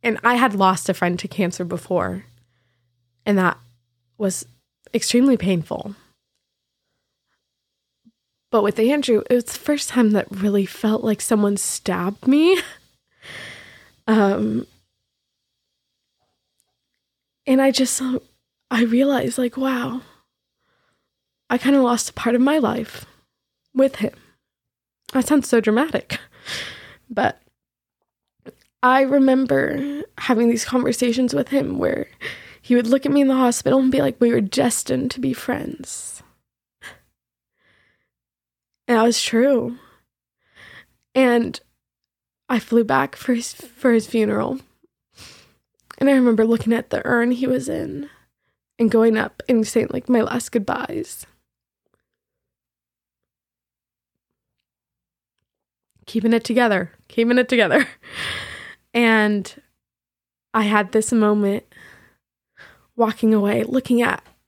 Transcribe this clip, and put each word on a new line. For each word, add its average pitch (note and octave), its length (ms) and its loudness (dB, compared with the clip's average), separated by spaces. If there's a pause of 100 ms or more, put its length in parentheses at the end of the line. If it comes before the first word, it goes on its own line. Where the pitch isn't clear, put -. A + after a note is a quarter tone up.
And A3+ 200 -2
I A#3+ 120 2
had A#3+ 200 2
lost F#3+ 340 2
a F#3 60 0
friend F3 240 -2
to - 100 -10
cancer F3+ 360 -4
before, F3+ 600 -4 (1000)
and G3+ 120 2
that F#3 200 0 (580)
was G3 300 -4 (480)
extremely A#3+ 420 2
painful. F#3 600 -4 (2500)
But A3 120 2
with G3+ 160 0
Andrew, B3 500 2
it B3 60 4
was A#3+ 100 2
the - 140 -12
first - 320 -4
time A3 220 4
that - 180 0
really G3 340 0
felt G#3+ 400 -2
like G#3 160 0
someone G#3 360 0
stabbed F#3 720 -4
me. D#4+ 400 4
<laughs> - 40 -18 (1400)
Um, G#3+ 600 0 (2750)
and C4 140 4
I C4+ 100 4
just, C4 300 0 (680)
I A#3+ 140 2
realized, B3 520 0
like, B3 220 -4
wow, B3+ 420 -4 (1500)
I B3 80 0
kinda C#4 240 4
lost A#3+ 260 0
a - 60 -16
part A#3+ 200 -2
of B3 60 2
my C#4+ 160 4
life A#3 480 -4 (680)
with C4+ 220 2
him. - 180 -4 (1000)
That C4 140 0
sounds C#4+ 200 2
so A#3 140 2
dramatic, A#3 580 -2 (920)
but G3+ 320 -4 (1400)
I B3+ 200 4
remember C4+ 1040 0 (120)
having A#3 320 0
these A#3 160 0
conversations B3 680 -2
with C4+ 140 -2
him - 300 -2
where - 300 -4 (540)
he - 120 0
would A#3+ 120 2
look C4+ 180 0
at C#4 80 0
me C#4+ 80 4
in C#4 80 4
the C4 60 2
hospital C4 440 2
and C4 140 2
be C4+ 80 0
like, C4+ 200 -2
"We A#3 120 4
were A#3+ 80 2
destined B3+ 680 -2
to C4 100 -10
be B3+ 140 -2
friends." - 880 -10 (2750)
And A#3+ 100 2
that A3 60 4
was A#3 180 2
true. A#3+ 580 0 (1400)
And A#3+ 460 2 (920)
I B3 80 0
flew A#3 260 2
back C3+ 320 -2
for - 180 -2
his, A#3 180 -6
for - 400 -2
his A3 140 0
funeral. G#3+ 540 -2 (1400)
And C4+ 100 2
I C#4 40 6
remember A#3 340 4
looking A3+ 260 0
at - 160 -2
the - 160 -4
urn A#3+ 280 0
he B3+ 140 -2
was B3+ 220 -2
in D4 400 -8 (680)
and A3+ 120 2
going A3+ 280 4
up - 280 -6
and A3+ 200 2
saying, - 240 -2
like, - 180 -8
my A#3+ 140 2
last - 300 -6
goodbyes. - 760 -6 (4000)
Keeping A3+ 260 0
it A3+ 120 0
together, A3 480 0 (160)
keeping A#3 280 0
it B3 140 0
together. A#3 360 2 (1080)
And G#3+ 600 2 (1000)
I A3 80 2
had G#3 300 0
this A3 200 0
moment G#3 520 2 (1300)
walking A3 380 2
away, G#3+ 300 0
looking B3 360 0
at - 240 -2 (240)